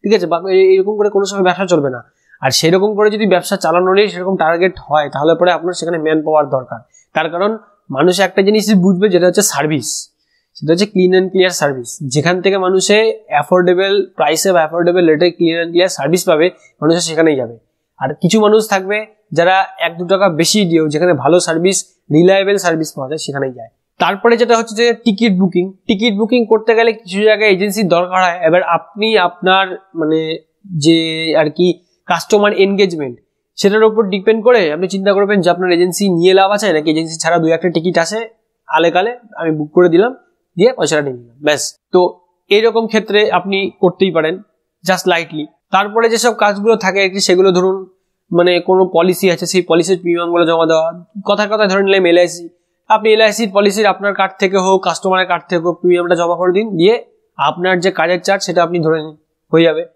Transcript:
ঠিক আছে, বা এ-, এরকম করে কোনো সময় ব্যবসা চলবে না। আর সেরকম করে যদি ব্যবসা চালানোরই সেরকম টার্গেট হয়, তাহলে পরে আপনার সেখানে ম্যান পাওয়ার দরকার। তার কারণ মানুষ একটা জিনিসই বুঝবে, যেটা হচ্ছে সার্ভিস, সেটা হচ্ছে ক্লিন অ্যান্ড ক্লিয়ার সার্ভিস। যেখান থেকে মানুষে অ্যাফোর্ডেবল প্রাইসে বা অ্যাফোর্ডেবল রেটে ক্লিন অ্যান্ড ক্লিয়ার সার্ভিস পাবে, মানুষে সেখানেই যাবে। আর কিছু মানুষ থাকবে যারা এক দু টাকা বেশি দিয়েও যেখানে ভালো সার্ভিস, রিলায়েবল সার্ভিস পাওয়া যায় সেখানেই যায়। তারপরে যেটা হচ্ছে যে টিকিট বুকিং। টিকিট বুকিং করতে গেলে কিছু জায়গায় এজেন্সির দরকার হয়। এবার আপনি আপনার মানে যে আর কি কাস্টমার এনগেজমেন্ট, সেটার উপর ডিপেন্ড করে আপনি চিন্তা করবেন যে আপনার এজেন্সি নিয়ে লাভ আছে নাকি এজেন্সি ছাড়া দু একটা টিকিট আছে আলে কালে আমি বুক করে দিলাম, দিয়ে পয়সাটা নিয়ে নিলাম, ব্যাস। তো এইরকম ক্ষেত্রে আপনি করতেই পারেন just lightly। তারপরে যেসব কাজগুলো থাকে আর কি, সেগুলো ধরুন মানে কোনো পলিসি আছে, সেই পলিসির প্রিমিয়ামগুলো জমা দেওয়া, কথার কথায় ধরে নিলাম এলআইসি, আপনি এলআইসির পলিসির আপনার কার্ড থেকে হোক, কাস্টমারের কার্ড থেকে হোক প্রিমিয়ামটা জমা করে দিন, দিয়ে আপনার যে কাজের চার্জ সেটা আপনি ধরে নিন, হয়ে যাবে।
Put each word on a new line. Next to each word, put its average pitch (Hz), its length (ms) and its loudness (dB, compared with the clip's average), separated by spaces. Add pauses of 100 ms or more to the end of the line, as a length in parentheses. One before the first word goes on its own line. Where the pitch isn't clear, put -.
ঠিক 202 120 2
আছে, 180 120 0
বা 170 240 -2
এ-, 190 240 4
এরকম 196 220 0
করে 208 120 0
কোনো 202 160 0
সময় 196 180 -4
ব্যবসা 180 240 0
চলবে 151 240 0
না। 123 140 -14 (360)
আর 131 100 0
সেরকম 190 440 0
করে 208 160 2
যদি 214 160 -2
ব্যবসা 180 300 0
চালানোরই 185 520 0
সেরকম 180 280 -6
টার্গেট 170 440 0
হয়, 147 300 -2
তাহলে 151 240 0
পরে 175 180 2
আপনার 165 200 -4
সেখানে 170 260 -6
ম্যান 156 240 0
পাওয়ার 151 280 0
দরকার। 127 300 -6 (320)
তার 156 180 -4
কারণ 208 280 -4 (320)
মানুষ 175 300 0
একটা 190 220 0
জিনিসই 208 320 2
বুঝবে, 185 340 2
যেটা 180 180 2
হচ্ছে 180 160 2
সার্ভিস, 147 680 -4 (440)
সেটা 147 180 -2
হচ্ছে 190 140 2
ক্লিন 185 240 2
অ্যান্ড 185 200 2
ক্লিয়ার 185 200 2
সার্ভিস। 139 520 -6
যেখান 151 400 -2
থেকে 196 160 0
মানুষে 190 680 0
অ্যাফোর্ডেবল 180 800 0 (100)
প্রাইসে 160 360 0
বা 175 60 4
অ্যাফোর্ডেবল 170 500 0
রেটে 165 220 2
ক্লিন 165 240 -2
অ্যান্ড 170 160 -4
ক্লিয়ার 175 180 2
সার্ভিস 165 360 -2
পাবে, 170 260 2 (300)
মানুষে 165 200 2
সেখানেই 160 360 0
যাবে। 117 220 -8 (400)
আর 135 160 -6
কিছু 190 260 0
মানুষ 214 280 2
থাকবে 202 380 -4 (260)
যারা 185 340 2 (120)
এক 170 200 -4
দু 175 80 -6
টাকা 190 220 0
বেশি 170 360 0
দিয়েও 160 240 0
যেখানে 165 240 0
ভালো 151 280 0
সার্ভিস, 175 440 -2 (280)
রিলায়েবল 190 440 2
সার্ভিস 165 380 -2
পাওয়া 135 140 -10
যায় 151 100 -8
সেখানেই 135 340 -6
যায়। 113 160 -20 (300)
তারপরে 202 380 0
যেটা 226 220 2
হচ্ছে 226 160 -6
যে 233 180 0
টিকিট 220 460 0
বুকিং। 185 340 0 (140)
টিকিট 202 300 0
বুকিং 226 300 0
করতে 220 280 2
গেলে 226 180 2
কিছু 196 300 -6
জায়গায় 214 280 2
এজেন্সির 196 380 0
দরকার 180 340 0
হয়। 180 240 0
এবার 175 160 2
আপনি 208 560 -2
আপনার 185 480 0 (280)
মানে 160 440 -2 (380)
যে 160 200 2 (400)
আর 156 140 0
কি 175 220 0 (340)
কাস্টমার 202 460 0
এনগেজমেন্ট, 185 640 -2 (380)
সেটার 208 280 2
উপর 220 220 2
ডিপেন্ড 202 380 -2
করে 214 280 2
আপনি 175 160 -4
চিন্তা 190 240 -2
করবেন 202 280 2
যে 170 100 2
আপনার 180 220 0
এজেন্সি 180 360 0
নিয়ে 180 260 4
লাভ 190 160 4
আছে 208 220 -2
নাকি 156 180 0
এজেন্সি 160 280 -4
ছাড়া 170 200 0
দু 160 80 0
একটা 165 240 0
টিকিট 170 280 -2
আছে 214 300 -4 (380)
আলে 165 240 2
কালে 202 260 -2 (200)
আমি 165 140 -4
বুক 151 220 -4
করে 180 160 4
দিলাম, 208 260 2 (420)
দিয়ে 214 160 2
পয়সাটা 156 300 -2
নিয়ে 135 140 -6
নিলাম, 120 280 -20
ব্যাস। 147 300 -2 (180)
তো 180 280 0 (280)
এইরকম 220 380 2
ক্ষেত্রে 214 440 0
আপনি 196 400 -2 (100)
করতেই 185 300 0
পারেন 165 280 -2 (460)
just 185 200 -2
lightly। 165 400 -2 (260)
তারপরে 208 380 0
যেসব 226 260 0
কাজগুলো 208 420 0
থাকে 190 260 -2
আর 190 60 0
কি, 190 120 -6
সেগুলো 190 320 2
ধরুন 190 340 0 (460)
মানে 175 280 2
কোনো 185 320 2
পলিসি 180 380 2
আছে, 170 160 -4
সেই 180 160 0
পলিসির 175 360 0
প্রিমিয়ামগুলো 170 480 -2
জমা 165 200 0
দেওয়া, 165 380 -2 (200)
কথার 202 280 -2
কথায় 214 160 0
ধরে 196 140 0
নিলাম 196 240 2
এলআইসি, 170 420 0 (400)
আপনি 214 240 2
এলআইসির 214 400 2
পলিসির 202 340 0
আপনার 196 280 -2
কার্ড 190 240 -2
থেকে 196 180 0
হোক, 190 280 2
কাস্টমারের 185 420 -2
কার্ড 175 220 -4
থেকে 175 140 -2
হোক 170 180 -4
প্রিমিয়ামটা 175 340 2
জমা 170 220 -2
করে 180 160 0
দিন, 202 240 -2
দিয়ে 214 280 2 (320)
আপনার 175 440 -2
যে 185 100 0
কাজের 170 300 -2
চার্জ 196 220 -2
সেটা 175 200 -2
আপনি 170 160 -2
ধরে 160 240 0
নিন, 156 140 -14 (360)
হয়ে 165 120 4
যাবে। 160 200 0 (120)